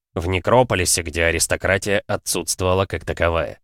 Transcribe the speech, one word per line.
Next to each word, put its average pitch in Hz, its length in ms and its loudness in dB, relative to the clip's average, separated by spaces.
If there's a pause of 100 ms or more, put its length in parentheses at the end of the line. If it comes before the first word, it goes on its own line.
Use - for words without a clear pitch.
(120)
В 85 140 -4
Некрополисе, 95 760 2
где 82 220 -2
аристократия 90 840 0
отсутствовала 92 800 -2
как 82 200 -6
таковая. 82 580 -2